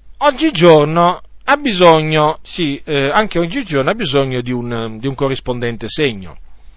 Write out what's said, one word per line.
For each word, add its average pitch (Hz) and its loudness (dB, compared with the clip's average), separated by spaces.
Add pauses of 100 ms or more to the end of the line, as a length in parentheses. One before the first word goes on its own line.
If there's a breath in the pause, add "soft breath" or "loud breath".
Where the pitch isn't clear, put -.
(180)
oggigiorno 175 4 (240)
ha 277 2
bisogno, 160 4
sì, 143 -6
eh, 139 -2
anche 202 0
oggigiorno 170 -2
ha 202 0
bisogno 135 -2
di 123 -4
un, 117 -6
di 117 -8
un 135 -4
corrispondente 120 -4
segno. 107 -4 (380 soft breath)